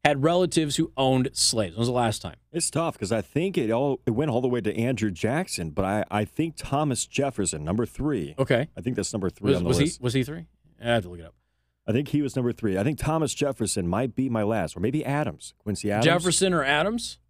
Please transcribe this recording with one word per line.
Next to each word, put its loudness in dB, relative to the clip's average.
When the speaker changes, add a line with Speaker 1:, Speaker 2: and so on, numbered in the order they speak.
Speaker 1:
had 4
relatives 2
who 0
owned 4
slaves? 0
When -6
was 2
the -2
last 0
time? -12
Speaker 2:
It's -2
tough -4
'cause -4
I 2
think -2
it 0
all, 0
it 2
went 0
all 2
the 2
way 2
to -2
Andrew 0
Jackson, -2
but 0
I, 0
I 0
think -4
Thomas -2
Jefferson, -2
number 0
three. -4
Speaker 1:
Okay. 2
Speaker 2:
I -10
think -4
that's -4
number -2
three -2
Speaker 1:
Was, 4
Speaker 2:
on 0
the 0
Speaker 1:
was 4
Speaker 2:
list. 2
Speaker 1:
he, -14
was -2
he 2
three? -10
I -6
have 2
to -12
look -12
it -18
up. -20
Speaker 2:
I 0
think 0
he 2
was -4
number 0
three. 0
I 2
think 0
Thomas 0
Jefferson -2
might 0
be 0
my 0
last, 0
or -10
maybe 0
Adams, -4
Quincy -4
Adams. 2
Speaker 1:
Jefferson 4
or 2
Adams? 0